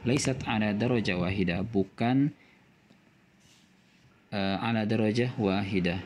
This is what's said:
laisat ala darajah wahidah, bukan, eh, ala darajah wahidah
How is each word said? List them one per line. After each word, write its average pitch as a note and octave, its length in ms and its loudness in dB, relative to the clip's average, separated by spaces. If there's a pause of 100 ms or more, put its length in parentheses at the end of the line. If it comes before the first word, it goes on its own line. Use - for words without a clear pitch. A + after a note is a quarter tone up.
laisat C3 400 0
ala G#2+ 320 0
darajah G#2+ 480 0
wahidah, F#2 400 0
bukan, A#2+ 720 0 (1900)
eh, G2 320 -2
ala A2 240 0
darajah A2+ 560 2
wahidah F#2+ 640 0